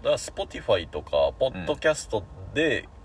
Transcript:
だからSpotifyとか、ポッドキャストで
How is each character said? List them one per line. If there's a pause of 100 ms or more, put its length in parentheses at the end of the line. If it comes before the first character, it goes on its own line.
だ
か
ら
Spotify
と
か、
ポ
ッ
ド
キ
ャ
ス
ト (300)
で (180)